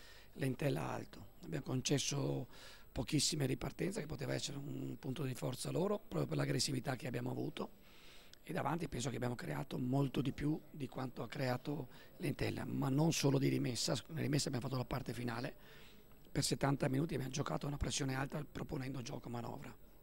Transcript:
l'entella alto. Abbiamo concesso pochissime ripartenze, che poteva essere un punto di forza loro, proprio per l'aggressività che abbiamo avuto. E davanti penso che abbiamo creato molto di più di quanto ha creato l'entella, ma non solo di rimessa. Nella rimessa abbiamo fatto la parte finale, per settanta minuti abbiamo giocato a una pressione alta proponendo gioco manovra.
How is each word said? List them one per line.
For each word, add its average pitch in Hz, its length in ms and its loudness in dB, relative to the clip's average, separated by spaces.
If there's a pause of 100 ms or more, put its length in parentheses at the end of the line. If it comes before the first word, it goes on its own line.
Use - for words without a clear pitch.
(320)
l'entella 135 580 2
alto. - 440 -8 (100)
Abbiamo 151 200 -2
concesso 135 840 2 (420)
pochissime 143 560 4
ripartenze, 147 540 0
che 147 60 -4
poteva 135 280 -2
essere 139 240 -2
un 135 400 -4
punto 135 240 -2
di 131 120 0
forza 135 360 -2
loro, 190 280 2
proprio - 280 0
per 151 100 0
l'aggressività 135 600 2
che 131 100 -6
abbiamo 123 240 -2
avuto. 127 540 -4 (640)
E 151 40 -4
davanti 165 340 2
penso 123 240 -2
che 120 60 -4
abbiamo 123 180 2
creato 147 420 -4
molto 131 440 4
di 123 100 2
più 147 260 0 (140)
di 143 160 -6
quanto 127 380 -4
ha - 20 -8
creato 131 640 0 (300)
l'entella, 110 460 0
ma 131 240 2
non 151 240 6
solo 139 280 6
di 139 80 6
rimessa. 131 480 2 (100)
Nella 160 140 -4
rimessa 135 260 4
abbiamo 131 180 0
fatto 135 140 0
la - 60 2
parte 135 280 -2
finale, 120 400 -2 (800)
per - 140 2
settanta 139 440 4
minuti 143 260 2
abbiamo 131 180 0
giocato 147 340 0
a 143 40 0
una 147 60 -2
pressione 135 380 2
alta 139 340 -2
proponendo 135 540 -2
gioco 139 260 -6
manovra. 117 460 -4 (280)